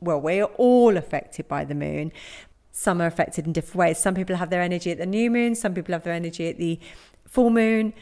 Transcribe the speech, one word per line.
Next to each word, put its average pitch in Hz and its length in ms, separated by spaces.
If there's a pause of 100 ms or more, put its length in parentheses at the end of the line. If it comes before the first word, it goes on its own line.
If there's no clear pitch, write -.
well, 170 180
we're 170 240
all 240 540
affected - 500
by 143 160
the 143 100
moon. 151 380 (600)
Some 175 280
are 170 60
affected 165 400
in 165 60
different 160 240
ways. 170 200
Some 190 160
people 185 220
have 175 140
their 180 120
energy 175 300
at 160 60
the 160 80
new 220 260
moon, 240 240
some 202 180
people 175 200
have 165 100
their 170 80
energy 170 380
at - 80
the 165 240 (440)
full 247 240
moon. 220 520